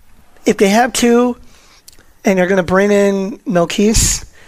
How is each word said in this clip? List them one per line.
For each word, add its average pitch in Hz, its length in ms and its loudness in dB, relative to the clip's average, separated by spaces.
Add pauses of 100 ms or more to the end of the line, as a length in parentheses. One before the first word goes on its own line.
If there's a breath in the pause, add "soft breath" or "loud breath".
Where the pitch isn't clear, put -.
(440)
if 226 140 2
they 196 100 2
have 226 240 2
two 240 440 0 (880 soft breath)
and 190 120 0
they're 180 80 2
gonna 190 160 0
bring 190 280 0
in 202 560 -2
Melquise, 202 800 -2 (220 loud breath)